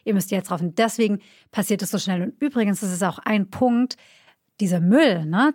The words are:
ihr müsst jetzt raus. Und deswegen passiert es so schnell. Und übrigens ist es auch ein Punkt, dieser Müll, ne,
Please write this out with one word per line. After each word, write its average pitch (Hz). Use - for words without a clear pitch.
ihr 214
müsst 190
jetzt 190
raus. 165
Und 170
deswegen 220
passiert 202
es -
so 196
schnell. 180
Und -
übrigens 220
ist 190
es 180
auch 170
ein 202
Punkt, 247
dieser 180
Müll, 185
ne, 240